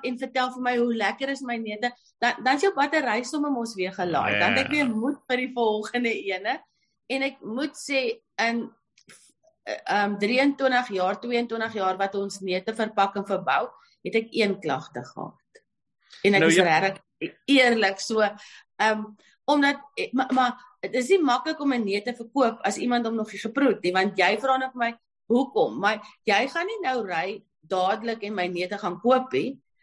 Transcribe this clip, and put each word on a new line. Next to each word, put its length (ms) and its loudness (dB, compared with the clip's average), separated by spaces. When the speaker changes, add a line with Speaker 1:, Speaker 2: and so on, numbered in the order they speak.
Speaker 1:
en 140 -6
vertel 340 -2
vir 100 -10
my 160 0
hoe 160 2
lekker 340 -2
is 140 -6
my 140 -6
neute, 360 -6
dan, 140 2
dan 140 4
is 60 -2
jou 120 4
battery 500 0
sommer 280 -2
mos 220 -4
weer 180 -4
gelaai. 460 0
Dan 160 4
het 120 2
ek 60 -4
Speaker 2:
Ja. 140 2
Speaker 1:
weer 100 0
moed 220 -2
vir 80 0
die 160 -4
volgende 600 0
ene. 480 -4
En 120 -2
ek 200 -6
moet 340 -6
sê, 460 -4
in, 320 -2
eh, 180 -6
ehm, 340 0
drieëntwintig 760 2
jaar, 240 0
tweeëntwintig 540 -2
jaar 240 0
wat 160 -2
ons 260 -6
neute 340 -4
verpak 420 0
en 100 -4
verbou, 420 0
het 120 -6
ek 180 0
een 280 0
klagte 440 -6
gehad. 580 -16
En 100 6
ek 60 6
Speaker 2:
Nou, 100 8
Speaker 1:
is 60 6
Speaker 2:
ja. 80 8
Speaker 1:
regtig 720 0
eerlik 540 4
so, 200 0
ehm, 260 2
omdat, 300 4
eh, 160 -6
ma-, 200 0
maar 240 2
dit 140 -8
is 140 0
nie 120 6
maklik 400 0
om 120 2
'n 120 0
neut 200 -2
te 100 -4
verkoop 500 0
as 140 0
iemand 280 0
hom 80 -2
nog 180 -4
nie 80 -12
geproe 340 2
het 80 -6
nie, 100 0
want 260 0
jy 220 4
vra 160 2
nou 140 -4
vir 80 -14
my, 160 -2
"Hoekom?" 500 2
Maar 220 0
jy 240 4
gaan 180 -4
nie 140 -6
nou 260 -2
ry 360 -4
dadelik 560 0
en 120 -8
my 120 0
neute 320 -4
gaan 220 -6
koop 320 4
nie. 260 -2